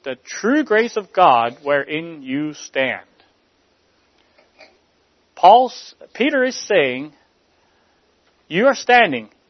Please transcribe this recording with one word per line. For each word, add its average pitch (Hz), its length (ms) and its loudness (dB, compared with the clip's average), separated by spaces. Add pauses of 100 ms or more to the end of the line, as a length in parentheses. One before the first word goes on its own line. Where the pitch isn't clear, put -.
the 131 140 -10
true 285 460 -2
grace 226 360 -2
of 190 160 -8
God 127 480 4
wherein 151 600 -4
you 147 300 -6
stand." 127 540 -6 (2250)
Paul's, 233 600 2 (180)
Peter 269 320 -2
is 254 100 -4
saying, 143 600 -2 (1400)
you 190 160 0
are 262 80 2
standing 170 560 2 (200)